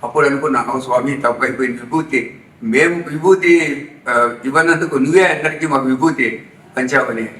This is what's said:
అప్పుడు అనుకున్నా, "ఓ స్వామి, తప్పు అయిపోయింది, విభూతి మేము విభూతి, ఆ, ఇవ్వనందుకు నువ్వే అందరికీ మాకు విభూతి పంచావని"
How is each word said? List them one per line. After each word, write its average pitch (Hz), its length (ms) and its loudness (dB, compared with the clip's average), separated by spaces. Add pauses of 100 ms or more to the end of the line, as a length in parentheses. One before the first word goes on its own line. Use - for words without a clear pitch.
అప్పుడు 151 240 0
అనుకున్నా, 139 400 0 (100)
"ఓ 127 40 -4
స్వామి, 127 360 -2
తప్పు 120 280 -2
అయిపోయింది, 123 360 -4
విభూతి 135 640 -6 (180)
మేము 160 460 0
విభూతి, 160 800 2 (200)
ఆ, 120 260 2 (100)
ఇవ్వనందుకు 156 520 0
నువ్వే 156 280 4
అందరికీ 156 420 -2
మాకు 135 200 0
విభూతి 131 640 -2 (260)
పంచావని" 127 520 -2 (120)